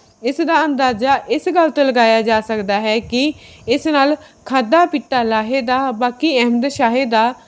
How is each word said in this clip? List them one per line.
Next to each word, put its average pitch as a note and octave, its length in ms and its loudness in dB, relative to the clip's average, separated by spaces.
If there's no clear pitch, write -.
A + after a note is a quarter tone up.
ਇਸ C4+ 180 -4
ਦਾ D#4+ 240 2
ਅੰਦਾਜ਼ਾ C4 520 0
ਇਸ D4 200 -2
ਗੱਲ D#4+ 220 2
ਤੋਂ C#4+ 140 0
ਲਗਾਇਆ A3+ 380 2
ਜਾ A3 180 0
ਸਕਦਾ G#3 400 -4
ਹੈ A3 180 0
ਕਿ C4 340 -2
ਇਸ C#4+ 180 0
ਨਾਲ D4 300 2
"ਖਾਧਾ C4 420 2
ਪੀਤਾ C4 360 -2
ਲਾਹੇ A3 380 -2
ਦਾ, B3+ 320 -2
ਬਾਕੀ B3 460 -2
ਅਹਿਮਦ A#3+ 300 0
ਸ਼ਾਹੇ C4 360 0
ਦਾ" A#3 300 0